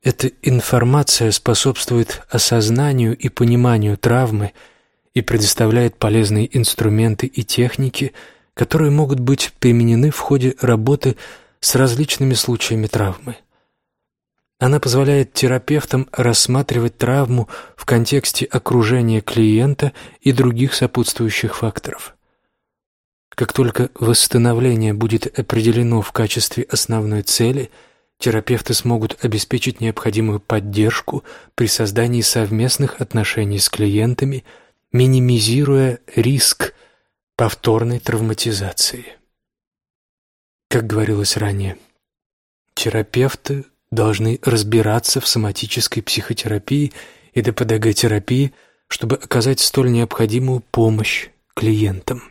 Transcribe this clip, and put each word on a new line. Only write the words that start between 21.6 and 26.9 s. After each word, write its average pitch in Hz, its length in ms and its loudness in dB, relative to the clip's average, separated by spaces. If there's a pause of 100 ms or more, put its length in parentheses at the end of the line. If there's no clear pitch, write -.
Как - 220 -4
только 123 440 0
восстановление 117 1000 2
будет 110 440 -2
определено 117 640 2
в - 120 -8
качестве 117 500 -2
основной 107 580 -2